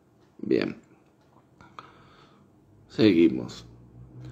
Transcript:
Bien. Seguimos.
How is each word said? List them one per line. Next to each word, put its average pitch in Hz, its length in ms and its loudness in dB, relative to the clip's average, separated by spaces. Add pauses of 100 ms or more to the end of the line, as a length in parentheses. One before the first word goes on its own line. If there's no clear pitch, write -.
(380)
Bien. - 380 -4 (2000)
Seguimos. 82 800 2 (640)